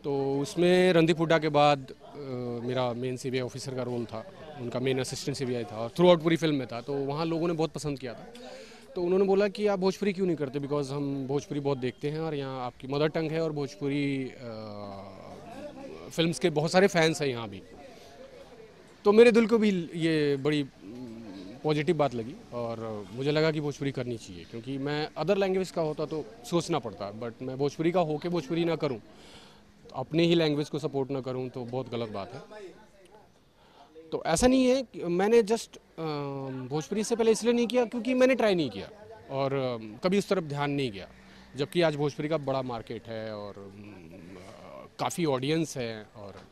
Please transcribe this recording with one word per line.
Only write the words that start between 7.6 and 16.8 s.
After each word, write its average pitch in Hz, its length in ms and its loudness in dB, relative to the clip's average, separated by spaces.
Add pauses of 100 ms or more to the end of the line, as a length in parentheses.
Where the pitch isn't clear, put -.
पसंद 143 280 -6
किया 120 140 -8
था, - 200 -16 (640)
तो 180 80 -2
उन्होंने 185 220 4
बोला 196 220 4
कि 208 200 0
आप 202 120 2
भोजपुरी 190 340 2
क्यों 185 120 0
नहीं 170 100 2
करते, 143 240 -4
because 139 280 -2
हम 139 400 -4
भोजपुरी 143 320 -2
बहुत 139 180 0
देखते 127 320 -4
हैं 156 100 -4
और 160 160 -4
यहाँ 131 300 -6
आपकी 123 220 -10
mother 143 200 2
tongue 160 240 -2
है 160 100 -2
और 160 100 0
भोजपुरी, 139 800 -2
अ, 120 200 -12 (1600)
films 165 280 0
के 180 100 4
बहुत 151 220 0
सारे 185 160 6